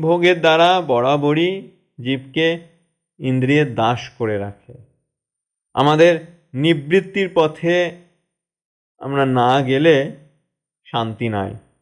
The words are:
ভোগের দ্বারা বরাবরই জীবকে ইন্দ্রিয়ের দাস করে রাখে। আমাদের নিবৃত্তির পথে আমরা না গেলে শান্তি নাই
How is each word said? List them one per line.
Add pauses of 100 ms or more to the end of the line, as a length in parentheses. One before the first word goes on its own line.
ভোগের
দ্বারা
বরাবরই (320)
জীবকে (600)
ইন্দ্রিয়ের
দাস
করে
রাখে। (1000)
আমাদের (280)
নিবৃত্তির
পথে (1080)
আমরা
না
গেলে (760)
শান্তি
নাই (280)